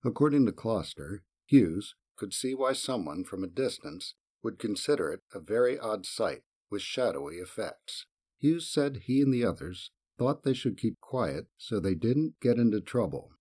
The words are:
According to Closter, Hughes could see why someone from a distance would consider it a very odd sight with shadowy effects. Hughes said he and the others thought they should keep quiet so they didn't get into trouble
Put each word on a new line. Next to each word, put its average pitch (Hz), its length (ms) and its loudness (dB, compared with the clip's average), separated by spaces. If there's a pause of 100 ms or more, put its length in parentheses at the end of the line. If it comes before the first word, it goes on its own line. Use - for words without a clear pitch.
According 143 420 4
to 101 80 2
Closter, 95 680 -4 (220)
Hughes 101 480 4 (220)
could 101 180 -8
see 131 200 -4
why 131 180 0
someone 92 540 -4
from 95 180 -6
a 92 40 -6
distance 92 680 -6 (280)
would 110 180 -6
consider 104 520 0
it - 80 -8 (140)
a 98 80 -10
very 123 360 2
odd 107 280 -4
sight 90 380 -4 (280)
with 101 100 -4
shadowy 85 540 -2
effects. - 680 -10 (320)
Hughes 160 340 0
said 143 320 0
he 131 180 2
and 135 120 4
the 120 100 2
others 90 480 -4 (260)
thought - 260 0
they 135 100 2
should 131 240 -2
keep - 240 -4
quiet 80 460 -4 (100)
so 104 240 -4
they 95 140 2
didn't 131 440 0
get 120 180 4
into 110 220 4
trouble 95 600 -2